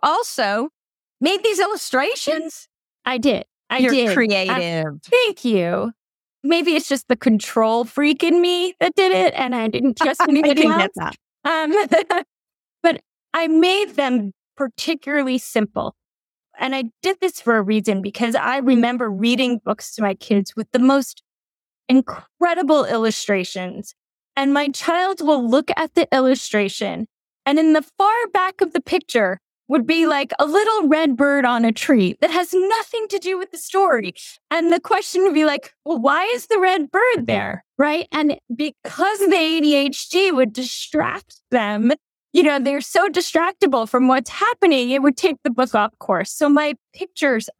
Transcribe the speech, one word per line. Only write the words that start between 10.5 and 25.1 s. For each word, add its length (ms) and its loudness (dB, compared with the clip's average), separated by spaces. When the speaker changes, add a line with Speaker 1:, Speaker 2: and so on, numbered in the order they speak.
Speaker 1:
can 140 4
get 200 0
Speaker 2:
else. 180 -6
Speaker 1:
that. 600 0
Speaker 2:
Um, 200 -2
<laughs> 320 -18
but 180 2
I 140 -2
made 480 2
them 380 -2
particularly 800 -4
simple. 580 -4
And 180 -4
I 100 -4
did 200 -2
this 180 -4
for 180 0
a 40 2
reason, 400 -2
because 340 -4
I 220 -2
remember 520 2
reading 540 0
books 320 -8
to 60 -6
my 120 0
kids 440 -2
with 160 -8
the 60 2
most 420 2
incredible 960 0
illustrations. 1080 -4
And 180 2
my 160 0
child 520 -2